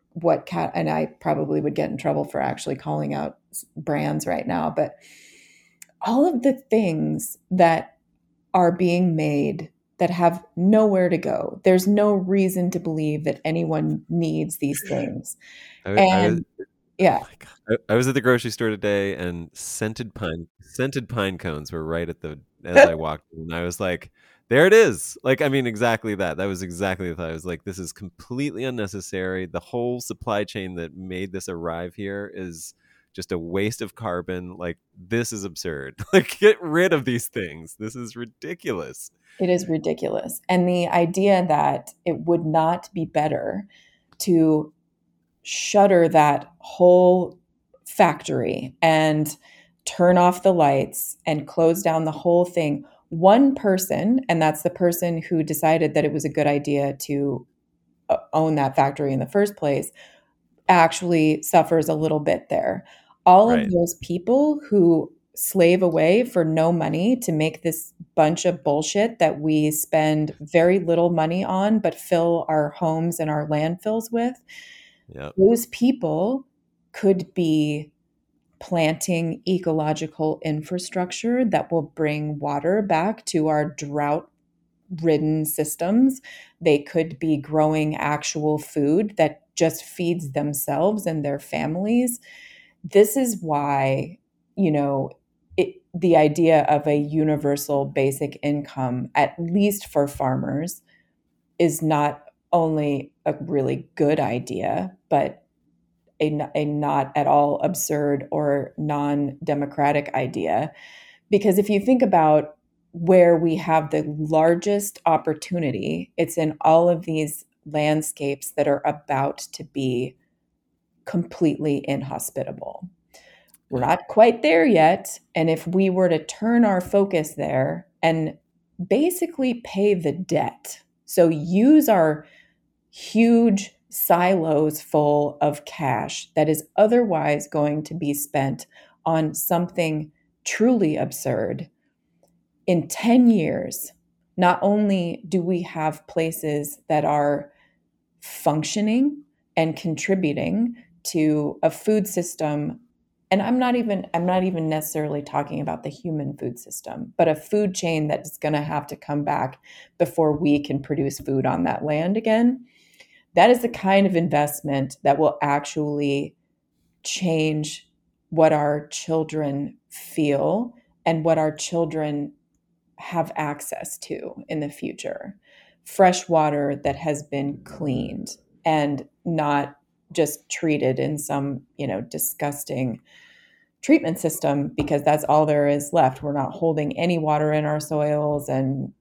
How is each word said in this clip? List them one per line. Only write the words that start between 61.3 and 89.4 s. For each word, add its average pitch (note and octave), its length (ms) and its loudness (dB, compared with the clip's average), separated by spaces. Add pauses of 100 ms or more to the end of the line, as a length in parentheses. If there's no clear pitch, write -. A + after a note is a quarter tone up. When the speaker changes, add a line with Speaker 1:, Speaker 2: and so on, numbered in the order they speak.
Speaker 1:
suffers D#3+ 460 2
a D#3 60 0
little D#3 260 0
bit - 280 -2
there. - 360 -2 (420)
All G3 240 8
Speaker 2:
Right. A3+ 160 2
Speaker 1:
of G3 40 -4
those E3+ 260 0
people C4+ 720 0
who E3+ 440 4 (240)
slave F3+ 460 4
away E3+ 420 4
for F3+ 200 0
no D#3+ 280 2
money E3+ 420 0
to A#3+ 160 -4
make D#3 320 -2
this E3 300 -6 (220)
bunch E3 320 2
of F3+ 180 -2
bullshit F3+ 540 0
that D#3 200 2
we D3+ 320 2
spend D3+ 680 0
very F3 380 4
little E3+ 320 2
money E3+ 340 0
on, G3+ 340 2
but E3 160 -2
fill E3+ 540 0
our D3+ 220 0
homes E3 500 -2
and D#3 100 -2
our D3+ 160 -2
landfills F3 640 -2
with, A#3+ 300 -4 (760)
Speaker 2:
Yep. C#2+ 220 -12
Speaker 1:
those A3+ 300 4
people A#3+ 800 -2 (460)
could F#3 420 0
be D3+ 580 0 (640)
planting E3 880 -2
ecological D#3 960 -2
infrastructure F3+ 1000 -4
that F#3 260 0
will E3 120 2
bring D3+ 560 -4
water D3 420 0
back G3 460 -2
to D#3 220 0
our D3+ 200 2
drought-ridden D#3 1800 -4
systems. G3+ 800 0 (380)
They - 180 4
could D#3+ 400 -4
be D#3+ 180 0
growing D3+ 600 0
actual D3+ 640 -2
food D#3 600 0
that D3+ 240 0 (120)